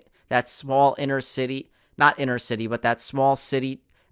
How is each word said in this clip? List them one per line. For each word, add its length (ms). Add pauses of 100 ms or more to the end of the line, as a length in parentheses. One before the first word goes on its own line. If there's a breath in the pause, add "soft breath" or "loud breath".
(300)
that 180
small 500
inner 220
city, 500 (280)
not 220
inner 180
city, 280
but 160
that 180
small 360
city 440 (320)